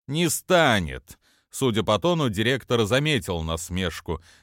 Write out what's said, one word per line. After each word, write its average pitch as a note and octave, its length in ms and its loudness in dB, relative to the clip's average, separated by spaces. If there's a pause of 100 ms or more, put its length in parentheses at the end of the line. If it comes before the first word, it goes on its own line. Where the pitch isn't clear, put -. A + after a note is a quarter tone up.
«Не D#3 240 0
станет». G#2+ 880 0 (320)
Судя A2+ 320 0
по G#2+ 160 2
тону, D#3+ 320 0
директор A2+ 540 0
заметил A#2 580 -2
насмешку, E2 800 -4 (200)